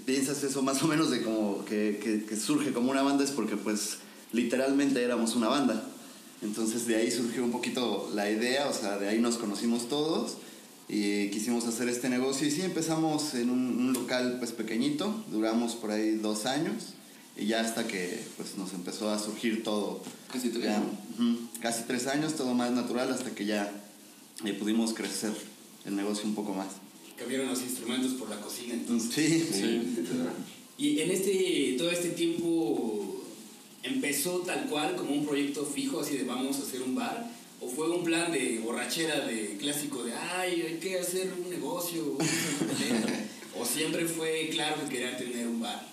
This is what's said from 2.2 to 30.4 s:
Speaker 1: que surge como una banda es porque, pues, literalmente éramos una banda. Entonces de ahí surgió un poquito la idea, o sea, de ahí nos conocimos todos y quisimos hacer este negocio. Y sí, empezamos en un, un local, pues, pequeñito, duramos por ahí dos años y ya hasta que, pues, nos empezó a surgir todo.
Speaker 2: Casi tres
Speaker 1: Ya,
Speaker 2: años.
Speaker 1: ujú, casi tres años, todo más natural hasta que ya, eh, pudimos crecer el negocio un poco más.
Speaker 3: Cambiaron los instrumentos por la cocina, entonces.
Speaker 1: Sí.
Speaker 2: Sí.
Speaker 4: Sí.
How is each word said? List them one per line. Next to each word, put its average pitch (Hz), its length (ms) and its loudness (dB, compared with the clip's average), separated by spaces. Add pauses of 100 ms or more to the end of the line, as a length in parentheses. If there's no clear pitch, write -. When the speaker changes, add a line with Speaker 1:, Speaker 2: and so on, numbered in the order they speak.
Speaker 1:
que 110 100 -4
surge 143 380 2
como 123 160 2
una 135 100 4
banda 139 240 4
es 131 60 0
porque, 107 260 0
pues, 104 420 -2 (360)
literalmente 131 680 4
éramos 120 340 2
una 113 120 4
banda. 120 400 4 (540)
Entonces 113 440 0
de 113 100 4
ahí 110 140 4
surgió 123 340 0
un 117 60 2
poquito 117 640 0
la 104 160 2
idea, 127 380 2
o 120 60 -2
sea, 101 240 -2
de 98 100 0
ahí 113 120 4
nos 120 160 4
conocimos 117 520 0
todos 156 460 0 (520)
y 104 440 2
quisimos 117 340 0
hacer 120 240 0
este 120 220 0
negocio. 135 360 2
Y 143 40 2
sí, 147 100 0
empezamos 160 720 2
en 120 160 2
un, 123 300 2
un 127 160 4
local, 123 440 0
pues, 117 140 -4
pequeñito, 143 800 0
duramos 113 460 2
por 107 140 -4
ahí 107 260 2
dos 107 280 0
años 156 480 -2 (460)
y 104 80 -2
ya 113 160 4
hasta 113 240 0
que, 90 360 -4 (140)
pues, - 220 -8
nos 95 160 -6
empezó 95 360 -4
a 107 80 0
surgir 107 460 -2
todo. 104 380 -2 (280)
Speaker 2:
Casi 123 200 -2
tres 113 140 -2
Speaker 1:
Ya, 107 120 2
Speaker 2:
años. 95 140 0 (240)
Speaker 1:
ujú, 117 240 4 (240)
casi 117 220 -2
tres 123 220 -2
años, 151 280 2
todo 127 180 0
más 123 200 2
natural 123 380 2
hasta 120 240 -2
que 101 120 -4
ya, 104 260 0 (720)
eh, 101 80 0
pudimos 110 400 2
crecer 107 400 -2 (540)
el 98 100 -2
negocio 104 300 0
un 104 80 0
poco 104 180 -2
más. 95 160 -4 (480)
Speaker 3:
Cambiaron 131 320 -2
los 123 140 -2
instrumentos 127 500 -2
por 107 160 -4
la 104 140 -6
cocina, 117 320 -8
entonces. 113 400 0
Speaker 1:
Sí. 156 240 6 (120)
Speaker 2:
Sí. 113 460 2
Speaker 4:
Sí. - 80 0 (720)